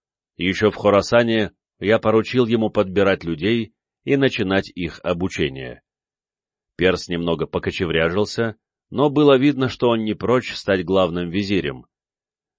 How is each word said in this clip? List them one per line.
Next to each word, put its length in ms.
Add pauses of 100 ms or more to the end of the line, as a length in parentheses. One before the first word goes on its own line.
(360)
Ещё 340
в 60
Хорасане 760 (300)
я 180
поручил 480
ему 240
подбирать 540
людей 500 (300)
и 120
начинать 540
их 320
обучение. 800 (920)
Перс 320
немного 380
покочевряжился, 1120 (340)
но 200
было 260
видно, 320
что 200
он 160
не 100
прочь 400
стать 300
главным 460
визирем. 560 (720)